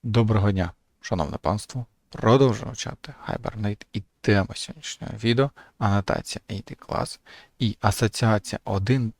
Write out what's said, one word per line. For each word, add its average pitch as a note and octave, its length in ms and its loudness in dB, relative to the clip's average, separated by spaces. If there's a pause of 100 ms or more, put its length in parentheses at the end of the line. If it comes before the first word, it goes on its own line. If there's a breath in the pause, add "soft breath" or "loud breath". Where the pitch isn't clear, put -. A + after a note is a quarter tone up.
Доброго G#2+ 480 4
дня, F2+ 200 0 (300)
шановне D#2+ 360 -4
панство. G#2+ 480 -4 (240)
Продовжуємо B2 600 4
вивчати - 440 -12 (140)
Hibernate G#2 680 -6
і G#2 100 -6 (180)
тема G2+ 340 2
сьогоднішнього - 580 -12 (100)
відео — A#2+ 280 2 (260 loud breath)
анотація - 720 0
A F#2+ 140 -6
D - 120 -14
клас - 440 -6 (400 loud breath)
і A2 220 0
асоціація G#2+ 840 0
один A2 560 0